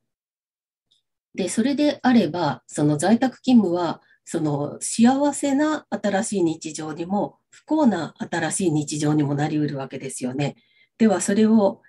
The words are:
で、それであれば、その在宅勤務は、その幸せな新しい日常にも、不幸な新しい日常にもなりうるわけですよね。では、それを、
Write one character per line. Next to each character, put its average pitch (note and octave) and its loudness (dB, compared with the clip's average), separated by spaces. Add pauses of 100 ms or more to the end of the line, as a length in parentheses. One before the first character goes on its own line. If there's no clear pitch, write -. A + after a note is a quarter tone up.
(1300)
で、 G3 -4
そ A#3+ -2
れ C#4 0
で C#4+ 0
あ B3+ 4
れ A3 4
ば、 D3+ -2
そ - -2
の D3 2
在 F#3+ 2
宅 B3+ -2
勤 B3 4
務 F3 0
は、 F3 -4 (240)
そ E3 -4
の D3 -4
幸 C4+ 2
せ C#4 -2
な D4+ -2
新 G3 -2
し G#3 -4
い F3 2
日 D#3+ -4
常 D#3 -10
に D#3+ -8
も、 F#3+ -4 (120)
不 - -20
幸 D#4 2
な E3+ -2
新 E3 -6
し F#3 -2
い D#3+ 2
日 D3 -4
常 D3+ 0
に D3+ 2
も C#3+ -2
な D3 -2
り D3+ -4
う D3+ -2
る C#3+ -6
わ C3+ -10
け C3+ -14
で C#3 -12
す - -10
よ B2+ -6
ね。 C#3 -4 (400)
で A3+ 4
は、 F3+ 2
そ G3+ -2
れ A3 4
を、 G#3+ 4